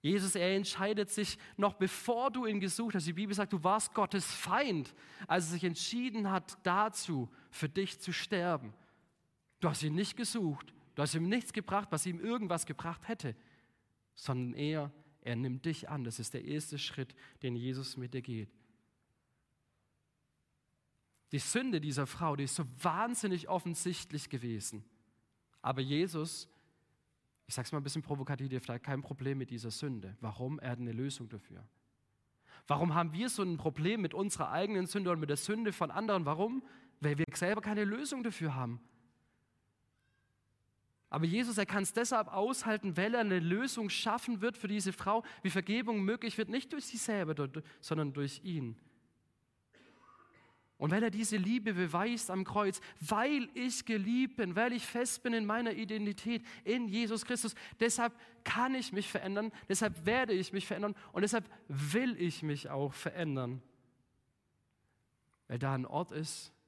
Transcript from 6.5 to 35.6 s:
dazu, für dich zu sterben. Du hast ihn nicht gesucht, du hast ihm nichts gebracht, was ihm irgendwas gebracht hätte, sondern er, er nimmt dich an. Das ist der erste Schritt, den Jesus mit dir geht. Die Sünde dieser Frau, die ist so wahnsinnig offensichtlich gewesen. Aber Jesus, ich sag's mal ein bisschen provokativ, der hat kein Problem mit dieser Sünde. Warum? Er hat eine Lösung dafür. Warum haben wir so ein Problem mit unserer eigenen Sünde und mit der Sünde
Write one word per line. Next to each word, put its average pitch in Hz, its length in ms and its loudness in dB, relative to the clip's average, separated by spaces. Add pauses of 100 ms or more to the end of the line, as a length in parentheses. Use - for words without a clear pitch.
dazu, 180 640 2 (220)
für - 180 -2
dich 190 320 -2
zu 185 100 -4
sterben. 165 600 0 (840)
Du 175 100 2
hast 147 140 0
ihn 151 120 0
nicht 196 220 0
gesucht, 196 560 -2 (220)
du 143 80 0
hast 151 120 2
ihm 165 140 2
nichts 226 240 2
gebracht, 202 380 0
was 156 160 0
ihm 175 120 -2
irgendwas 196 460 0
gebracht - 440 -6
hätte, 147 280 -4 (760)
sondern 123 400 -2
er, 147 360 -2 (300)
er 117 160 -2
nimmt 127 300 -2
dich - 240 -4
an. 143 140 -4
Das 113 140 -6
ist 113 140 -6
der 131 140 -8
erste 147 320 -4
Schritt, - 360 -6 (280)
den 123 120 0
Jesus 131 440 -4
mit 123 160 -6
dir 127 80 -2
geht. 110 260 -6 (2750)
Die 143 80 2
Sünde 240 380 2
dieser 143 280 0
Frau, 156 300 0
die 143 80 0
ist 135 100 -2
so 160 100 -2 (160)
wahnsinnig 185 720 0
offensichtlich 170 800 -2
gewesen. 113 520 -4 (760)
Aber 131 220 0
Jesus, 160 680 0 (1000)
ich - 80 -6
sag's 123 160 -4
mal 151 60 0
ein 143 40 0
bisschen 143 200 -2
provokativ, 139 460 -2
der 127 120 0
hat 120 240 -6
kein 139 180 -2
Problem 135 360 -4
mit 127 120 -4
dieser 117 220 -6
Sünde. 107 480 -6
Warum? 113 400 -4
Er 127 100 -4
hat 123 80 -2
eine 120 140 -4
Lösung 127 360 -4
dafür. 107 380 -14 (1000)
Warum 151 260 4
haben 165 180 4
wir 220 160 0
so 208 140 0
ein 180 140 2
Problem 156 460 0
mit 160 120 -2
unserer 170 380 0
eigenen 185 340 0
Sünde 185 240 0
und 170 80 2
mit 147 120 -2
der 147 60 2
Sünde 214 360 0